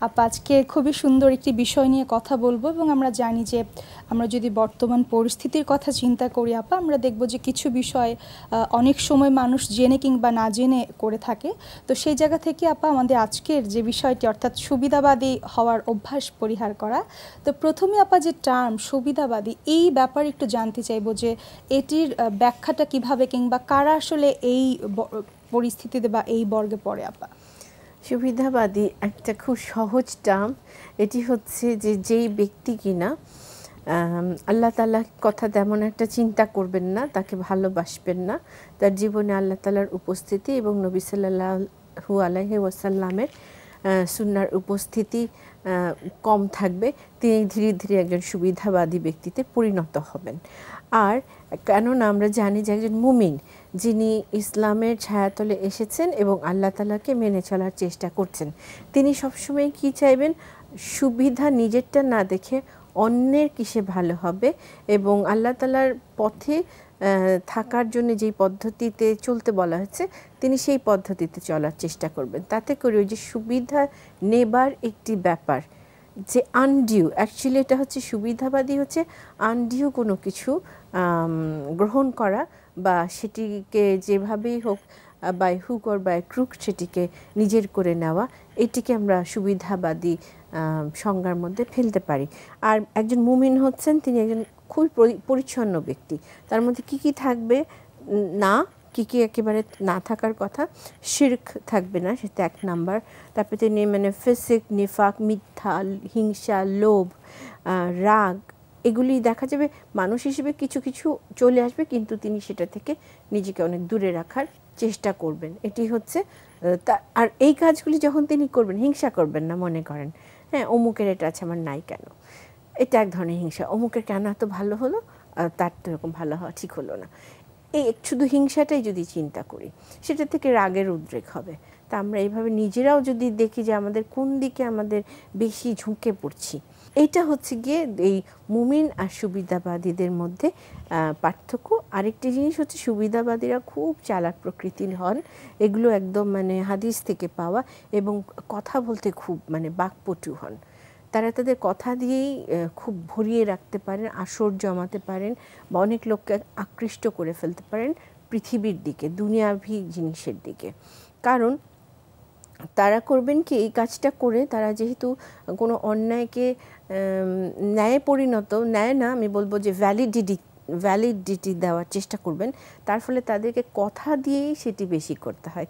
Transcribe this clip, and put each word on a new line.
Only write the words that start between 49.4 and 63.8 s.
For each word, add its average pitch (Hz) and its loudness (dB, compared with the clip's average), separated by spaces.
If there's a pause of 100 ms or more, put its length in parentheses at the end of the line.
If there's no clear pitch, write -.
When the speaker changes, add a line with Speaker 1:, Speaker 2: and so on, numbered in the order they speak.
Speaker 2:
পরিণত 190 0
হবেন। 160 -10 (520)
আর 220 4 (460)
কেননা 226 4
আমরা 208 4
জানি 208 0
যে 208 0
একজন 214 -2
মুমিন 226 4 (360)
যিনি 220 0 (100)
ইসলামের 214 0
ছায়াতলে 208 0
এসেছেন 208 -2
এবং 202 2
আল্লাহ 190 0
তাআলাকে 208 -2
মেনে 208 0
চলার 190 -2
চেষ্টা 175 -4
করছেন, 170 -6 (420)
তিনি 277 4
সবসময় 285 -4
কি 277 -2
চাইবেন? 277 4 (460)
সুবিধা 262 0
নিজেরটা 240 2
না 240 2
দেখে 190 -2 (340)
অন্যের 247 4
কিসে 220 -2